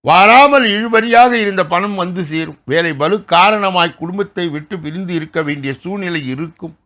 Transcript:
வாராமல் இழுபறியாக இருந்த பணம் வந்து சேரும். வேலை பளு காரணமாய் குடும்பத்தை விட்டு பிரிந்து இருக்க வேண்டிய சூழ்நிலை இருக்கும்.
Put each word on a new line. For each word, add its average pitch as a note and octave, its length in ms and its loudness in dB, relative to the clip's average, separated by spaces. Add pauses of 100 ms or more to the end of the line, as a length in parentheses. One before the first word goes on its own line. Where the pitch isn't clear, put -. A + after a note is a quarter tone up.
வாராமல் A#3 640 6
இழுபறியாக A#3 640 2
இருந்த G3+ 320 0
பணம் F#3+ 300 -2
வந்து F3+ 280 -4
சேரும். D#3 400 -8
வேலை D#3+ 300 -2
பளு D#3+ 320 -2
காரணமாய் F#3 720 2
குடும்பத்தை F3+ 500 -6
விட்டு D3+ 300 -10
பிரிந்து E3+ 360 -8
இருக்க D#3+ 280 -6
வேண்டிய C#3+ 320 -6
சூழ்நிலை F3 520 -8
இருக்கும். D#3+ 580 -10